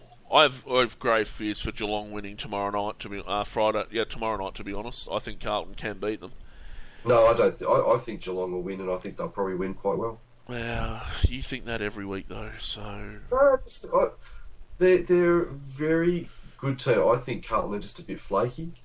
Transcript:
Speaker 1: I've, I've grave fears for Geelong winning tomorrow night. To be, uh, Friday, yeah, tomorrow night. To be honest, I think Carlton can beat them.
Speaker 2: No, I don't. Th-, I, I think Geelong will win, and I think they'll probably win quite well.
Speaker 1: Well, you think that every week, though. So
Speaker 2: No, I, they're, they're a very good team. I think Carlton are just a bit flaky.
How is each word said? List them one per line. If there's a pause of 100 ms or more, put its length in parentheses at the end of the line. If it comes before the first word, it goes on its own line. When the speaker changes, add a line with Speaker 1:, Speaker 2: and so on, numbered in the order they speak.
(320)
Speaker 1:
I've,
I've
grave
fears
for
Geelong
winning
tomorrow
night.
To
be,
uh,
Friday,
yeah,
tomorrow
night.
To
be
honest,
I
think
Carlton
can
beat
them. (720)
Speaker 2:
No,
I
don't.
Th-,
I,
I
think
Geelong
will
win,
and
I
think
they'll
probably
win
quite
well. (300)
Speaker 1:
Well, (280)
you
think
that
every
week,
though.
So (180)
Speaker 2:
No, (360)
I, (720)
they're,
they're
a
very (300)
good
team.
I
think
Carlton
are
just
a
bit
flaky. (120)